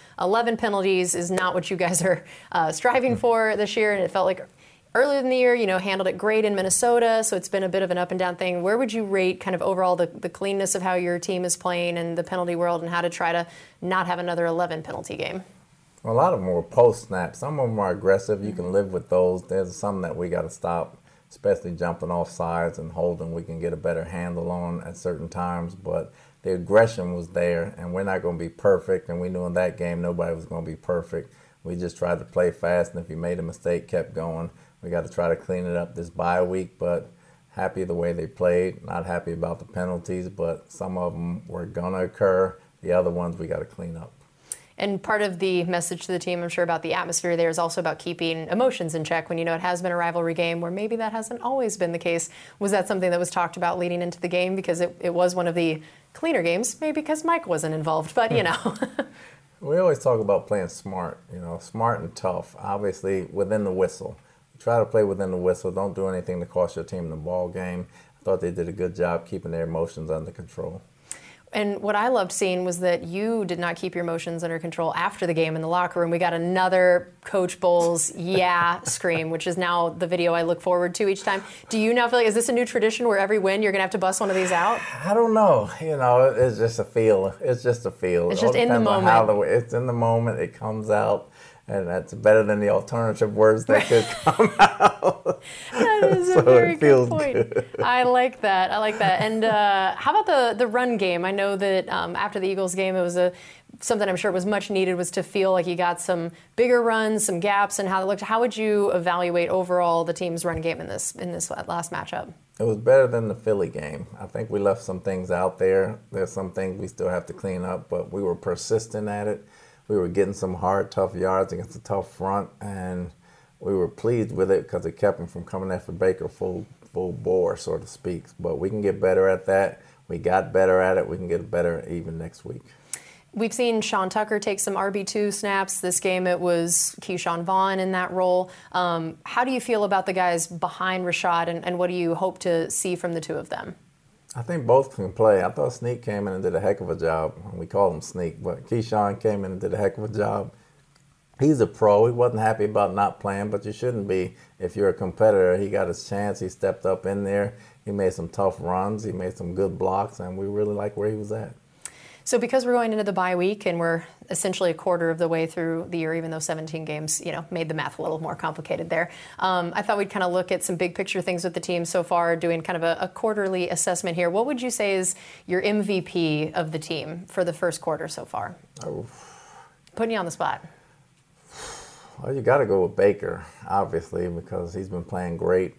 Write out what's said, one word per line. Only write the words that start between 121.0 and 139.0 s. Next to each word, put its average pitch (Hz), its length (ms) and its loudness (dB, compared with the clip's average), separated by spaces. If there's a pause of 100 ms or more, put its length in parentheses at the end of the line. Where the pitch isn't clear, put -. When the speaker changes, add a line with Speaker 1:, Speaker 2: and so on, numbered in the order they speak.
Speaker 2:
yards 95 400 0
against - 220 -10
a - 40 -16
tough 98 320 -6
front, 98 380 -4 (100)
and 92 520 -8 (480)
we 98 160 -2
were 90 120 2
pleased 113 480 -2
with 95 140 2
it 92 180 2
'cause 85 180 -4
it 85 120 -6
kept 101 220 2
'em 87 80 -10
from 87 160 -12
coming 95 280 -6
after 90 200 -6
Baker 90 360 0
full, 92 380 -6 (260)
full 90 200 -4
bore, 90 440 0
so 85 220 -6
to - 80 -12
speak. - 400 -8 (140)
But 85 180 -2
we 92 140 -2
can 107 100 -4
get 98 180 0
better 95 300 4
at 92 160 0
that. 95 360 2 (260)
We 87 100 -6
got 90 340 2
better 92 300 6
at 92 160 4
it. 87 100 0
We 87 100 -6
can 90 100 -8
get 87 240 -4
better 87 360 0
even 82 300 -8
next 82 280 -12
week. - 180 -14 (680)
Speaker 1:
We've 226 220 -4
seen 233 280 0
Sean 196 280 0
Tucker 214 300 0
take 202 200 -2
some 202 160 -2
R 196 140 0
B 196 140 -4
two 208 280 -2
snaps. 196 500 -2
This 180 180 0
game 185 260 0
it 180 140 2
was 170 640 2
Keyshawn 170 420 -4
Vaughn 190 360 2
in 185 120 0
that 180 200 -2
role. 185 380 2 (220)
Um, 170 520 -2